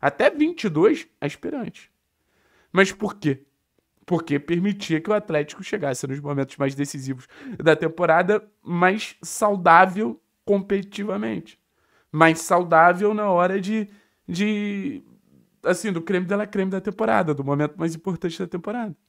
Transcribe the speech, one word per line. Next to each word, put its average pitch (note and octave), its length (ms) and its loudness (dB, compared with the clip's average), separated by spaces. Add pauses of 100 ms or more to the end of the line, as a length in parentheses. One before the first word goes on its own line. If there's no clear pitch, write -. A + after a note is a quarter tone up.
Até G3+ 300 2
vinte D#4+ 340 -2
e A3 40 2
dois E3+ 400 2 (120)
aspirante. - 680 -10 (800)
Mas F#3+ 220 4
por - 240 -6
quê? C3+ 260 -2 (600)
Porque E3 340 0
permitia F3 640 -2
que D#3+ 100 -6
o G#3+ 40 4
Atlético E3+ 500 -4
chegasse C#3+ 420 -4
nos C#3 140 -6
momentos C#3 380 -4
mais C#3 160 -2
decisivos C3+ 520 -8 (320)
da D#3 160 4
temporada, E3+ 720 0 (160)
mais F3+ 600 0
saudável F#3 1000 4 (240)
competitivamente. G3+ 1120 -4 (540)
Mais D#3+ 280 4
saudável F3+ 760 4
na G#3 160 -2
hora F3+ 280 2
de, G3+ 300 -4 (400)
de, G3+ 760 -4 (640)
assim, F#3 260 -2
do E3 120 -4
creme F3+ 240 -4
de G3 100 -2
la G#3 100 -4
creme G3 240 -4
da F#3+ 100 -4
temporada, G3+ 540 0
do C#3 80 -8
momento C#3+ 340 -2
mais E3 200 -4
importante E3 420 -6
da F3+ 80 -6
temporada. G3+ 480 -8 (140)